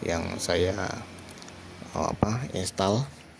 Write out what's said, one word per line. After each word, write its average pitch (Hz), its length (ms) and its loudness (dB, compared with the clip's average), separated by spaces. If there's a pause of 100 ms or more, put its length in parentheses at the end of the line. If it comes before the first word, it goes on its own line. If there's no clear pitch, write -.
yang 85 400 0
saya, 90 480 2 (1040)
eh, 80 160 2
apa, 110 320 2 (160)
install. 98 480 4 (340)